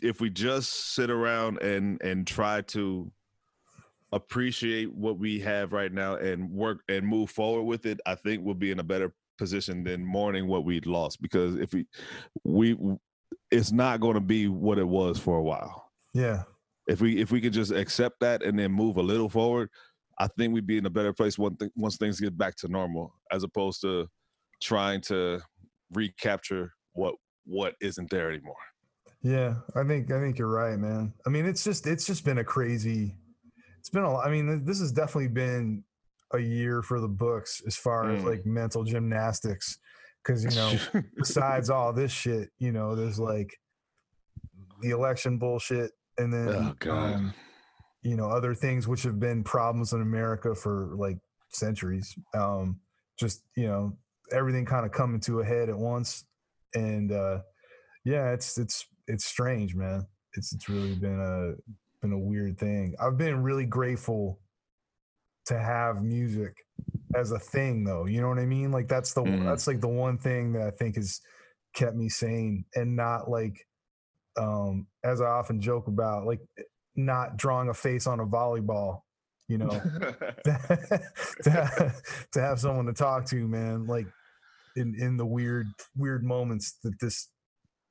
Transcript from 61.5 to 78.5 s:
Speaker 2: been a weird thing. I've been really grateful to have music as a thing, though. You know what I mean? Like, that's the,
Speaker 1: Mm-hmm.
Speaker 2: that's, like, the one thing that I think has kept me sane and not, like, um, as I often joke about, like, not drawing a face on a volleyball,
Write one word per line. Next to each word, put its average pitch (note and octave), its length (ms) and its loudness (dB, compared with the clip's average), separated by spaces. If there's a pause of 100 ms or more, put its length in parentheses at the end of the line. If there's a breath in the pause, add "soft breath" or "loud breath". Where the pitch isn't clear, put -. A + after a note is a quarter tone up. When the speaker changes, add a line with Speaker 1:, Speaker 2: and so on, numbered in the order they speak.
Speaker 2:
been G2+ 120 0
a G2 60 0
weird G2 400 -2
thing. G2+ 420 0
I've B2+ 180 2
been D3 240 2
really C3+ 240 2
grateful A2+ 760 -2 (1080)
to A#2+ 120 0
have A#2 440 0
music A2+ 520 0 (600)
as B2 180 2
a A2+ 60 -2
thing, B2+ 460 0
though. F2+ 220 0
You A2 140 2
know B2 80 2
what B2+ 100 2
I B2 80 0
mean? C3+ 260 2
Like, B2 160 0
that's B2+ 260 0
the, C3 80 2
Speaker 1:
Mm-hmm. F#2+ 220 4
Speaker 2:
that's, - 240 2
like, C3 120 0
the A#2+ 80 0
one B2 300 0
thing B2 360 0
that A2+ 80 0
I G#2+ 80 0
think A2 260 -2
has G2 240 -4 (540 soft breath)
kept A#2+ 220 2
me A#2 120 0
sane A2 560 0 (100)
and A#2+ 220 0
not, A#2 340 0
like, A2 340 -2 (720)
um, G2+ 500 -2 (180)
as B2 160 2
I B2 60 4
often A#2+ 340 0
joke A#2+ 280 0
about, G#2 380 0
like, A#2 140 0 (540)
not B2+ 440 0
drawing B2+ 300 0
a A#2 60 -2
face B2 320 -2
on B2 140 0
a A2 60 -2
volleyball, G#2+ 720 0 (480)